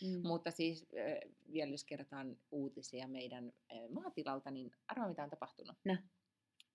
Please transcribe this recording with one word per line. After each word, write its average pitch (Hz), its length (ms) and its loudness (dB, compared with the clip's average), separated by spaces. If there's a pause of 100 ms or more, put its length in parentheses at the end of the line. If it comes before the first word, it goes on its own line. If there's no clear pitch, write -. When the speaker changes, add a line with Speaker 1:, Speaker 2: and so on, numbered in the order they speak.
Speaker 1:
Mm. 180 260 2
Speaker 2:
Mutta 170 220 4
siis, 165 360 2 (120)
äh, 131 320 0 (220)
vielä 151 180 2
jos 143 140 -4
kerrotaan 139 520 -6 (140)
uutisia 131 580 -2
meidän, 127 440 -4 (200)
äh, 117 60 -8 (120)
maatilalta, 147 600 -2
niin 131 200 -6 (180)
arvaa, 220 200 2
mitä 160 160 0
on 143 60 -4
tapahtunut. - 540 -8
Speaker 1:
No. 185 120 10 (800)